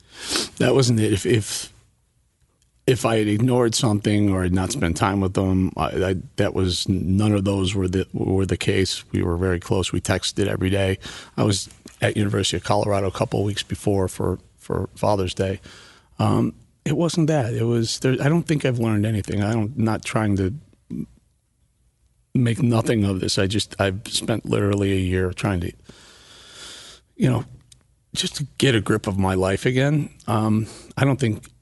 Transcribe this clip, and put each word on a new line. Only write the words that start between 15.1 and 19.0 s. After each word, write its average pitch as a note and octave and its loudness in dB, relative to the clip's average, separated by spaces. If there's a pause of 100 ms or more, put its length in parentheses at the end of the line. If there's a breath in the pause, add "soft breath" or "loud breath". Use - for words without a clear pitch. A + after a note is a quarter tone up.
Day. F#2+ -4 (600 loud breath)
Um, A2 2 (320)
it D3 -2
wasn't E3 0
that. C3 0
It A2+ -2
was, A#2 0
there, B2+ 2
I C#3 2
don't E3 2
think D3+ -2
I've B2 0
learned A2 2